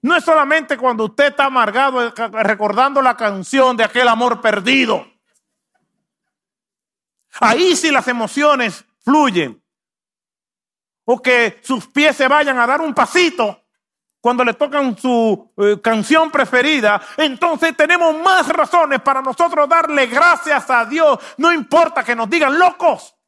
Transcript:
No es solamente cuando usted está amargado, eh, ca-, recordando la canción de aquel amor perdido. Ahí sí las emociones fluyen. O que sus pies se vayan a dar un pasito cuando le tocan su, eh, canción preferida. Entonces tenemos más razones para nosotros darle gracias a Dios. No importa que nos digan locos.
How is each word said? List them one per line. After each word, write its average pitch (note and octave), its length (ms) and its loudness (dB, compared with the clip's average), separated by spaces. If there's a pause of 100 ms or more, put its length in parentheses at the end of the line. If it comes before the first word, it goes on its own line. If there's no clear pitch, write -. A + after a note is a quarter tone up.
No D4+ 120 0
es E4 80 0
solamente D4+ 540 0
cuando A3+ 300 -2
usted C#4+ 220 0
está C#4 180 -2
amargado, B3+ 600 0
eh, A#3 80 -10
ca-, A3+ 140 -6
recordando G#3+ 720 0
la B3 140 0
canción A#3 600 0
de A3 80 0
aquel B3 220 0
amor A#3 340 0
perdido. G#3+ 680 -2 (2250)
Ahí D4+ 340 2
sí D#4+ 160 -2
las C4 180 0
emociones B3 760 -2 (160)
fluyen. G3+ 600 0 (1400)
O A#3+ 160 -2
que A#3+ 420 0
sus B3 260 -6
pies D4 280 0
se C4 120 0
vayan C#4+ 300 0
a A#3+ 80 2
dar C#4 140 0
un D#4 140 -6
pasito B3+ 680 -2 (560)
cuando B3 240 0
le A#3 100 0
tocan C#4 440 -2
su, A3+ 580 -2
eh, G#3 240 0
canción B3 500 0
preferida. B3+ 680 0 (160)
Entonces D#4+ 600 -2
tenemos D#4+ 460 2
más F#4 260 2
razones D4+ 520 0
para C4+ 220 -2
nosotros D4 460 0
darle D4+ 380 2
gracias D4 640 0
a A#3 140 2
Dios. D4 340 0 (180)
No E4 160 2
importa D#4+ 520 0
que A#3+ 120 -4
nos A3+ 120 -6
digan D4+ 300 0
locos. F4 560 0 (140)